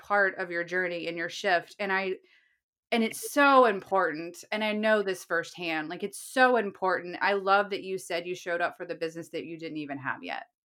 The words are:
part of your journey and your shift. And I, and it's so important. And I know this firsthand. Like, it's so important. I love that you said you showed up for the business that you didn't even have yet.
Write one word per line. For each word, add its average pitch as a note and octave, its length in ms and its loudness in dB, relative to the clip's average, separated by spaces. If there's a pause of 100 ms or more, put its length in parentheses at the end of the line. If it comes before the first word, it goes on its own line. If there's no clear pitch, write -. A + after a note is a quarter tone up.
part G3 340 2
of F3+ 140 -6
your E3+ 100 -2
journey F3 460 -2
and E3+ 100 -6
your E3+ 100 -4
shift. E3+ 520 0
And G3 120 -2
I, F#3+ 200 0 (800)
and A3+ 100 4
it's - 300 -4
so C#4 340 8
important. F3 840 -2
And G#3+ 100 -2
I G#3+ 100 0
know G#3+ 300 4
this F#3+ 220 -4
firsthand. D#3+ 640 -4
Like, F3+ 160 -10
it's - 160 -8
so B3+ 360 4
important. F#3 640 -2
I G3 120 2
love G3 380 2
that F#3+ 120 -6
you F#3+ 160 -6
said F3 280 -6
you F3+ 100 -6
showed F3 240 -4
up E3+ 160 -2
for F3 100 -10
the E3 80 -6
business E3 360 -8
that D#3+ 140 -8
you E3 140 -12
didn't D#3 200 -10
even C#3+ 200 -8
have C3 240 -6
yet. D#2+ 220 -8 (200)